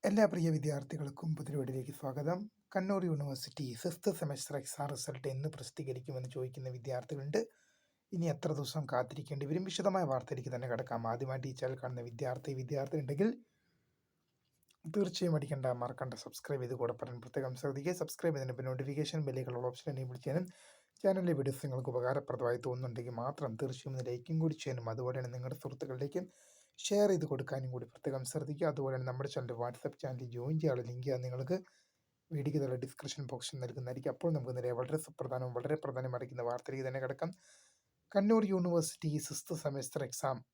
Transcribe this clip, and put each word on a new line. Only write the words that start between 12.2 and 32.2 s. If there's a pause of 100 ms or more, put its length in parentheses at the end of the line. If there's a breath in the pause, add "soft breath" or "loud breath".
വിദ്യാർത്ഥി
ഉണ്ടെങ്കിൽ (1600 soft breath)
തീർച്ചയായും
അടിക്കേണ്ട,
മറക്കണ്ട,
സബ്സ്ക്രൈബ്
ചെയ്ത്
കൂടെ
പറയാൻ
പ്രത്യേകം
ശ്രദ്ധിക്കുക.
സബ്സ്ക്രൈബ്
ചെയ്തതിന്
പിന്നെ
നോട്ടിഫിക്കേഷൻ
ബെല്ലുകളുള്ള
ഓപ്ഷൻ
എനേബിൾ
ചെയ്യാനും (580 loud breath)
ചാനലിലെ
വീഡിയോസ്
നിങ്ങൾക്ക്
ഉപകാരപ്രദമായി
തോന്നുന്നുണ്ടെങ്കിൽ
മാത്രം
തീർച്ചയായും
ഒന്ന്
ലൈക്കും
കൂടി
ചെയ്യാനും
അതുപോലെ
തന്നെ
നിങ്ങളുടെ
സുഹൃത്തുക്കളിലേക്കും (540 loud breath)
ഷെയർ
ചെയ്ത്
കൊടുക്കാനും
കൂടി
പ്രത്യേകം
ശ്രദ്ധിക്കുക.
അതുപോലെ
തന്നെ
നമ്മുടെ
ചാനൽ,
WhatsApp
ചാനൽ
ജോയിൻ
ചെയ്യാനുള്ള
ലിങ്ക്
ഞാൻ
നിങ്ങൾക്ക് (760 soft breath)